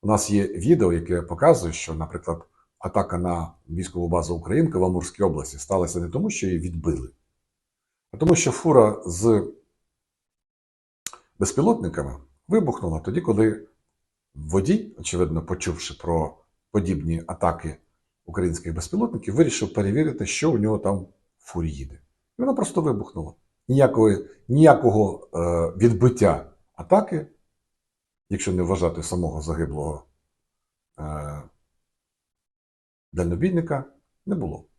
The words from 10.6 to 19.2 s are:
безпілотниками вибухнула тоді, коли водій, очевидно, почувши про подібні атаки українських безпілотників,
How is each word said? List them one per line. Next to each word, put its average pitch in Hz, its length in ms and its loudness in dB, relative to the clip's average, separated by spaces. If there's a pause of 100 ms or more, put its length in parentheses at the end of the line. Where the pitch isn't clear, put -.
безпілотниками 92 760 0 (320)
вибухнула 123 520 0
тоді, 95 200 -4
коли 110 460 0 (680)
водій, 95 640 -2
очевидно, 82 440 -2
почувши 82 520 -8
про 82 420 -4 (340)
подібні 82 560 -2
атаки 82 500 -4 (500)
українських 85 480 -4
безпілотників, 175 600 -4